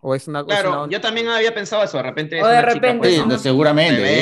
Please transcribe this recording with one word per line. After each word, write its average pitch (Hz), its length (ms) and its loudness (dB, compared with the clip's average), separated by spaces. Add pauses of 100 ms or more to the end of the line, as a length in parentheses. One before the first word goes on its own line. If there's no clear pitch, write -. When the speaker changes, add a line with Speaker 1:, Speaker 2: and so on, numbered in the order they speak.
Speaker 1:
O 131 120 -2
es 135 140 -6
una, 147 120 -6
es 143 40 -8
Speaker 2:
Claro, 196 240 0
Speaker 1:
una 147 140 -2
onda 147 120 -8
Speaker 2:
yo 208 60 -6
también 226 280 -4
había 226 260 0
pensado 208 280 -4
eso, 185 140 -2
de 131 60 -4
repente 156 340 -8
es 170 80 0
Speaker 3:
O - 20 4
de 233 120 6
Speaker 2:
una - 20 6
chica, 240 140 2
Speaker 3:
repente, 240 240 0
Speaker 2:
pues, 180 160 2
Speaker 4:
Sí, 156 60 2
Speaker 3:
¿no? - 60 0
Speaker 4:
no, 123 120 0
seguramente, 147 640 2
de 101 200 2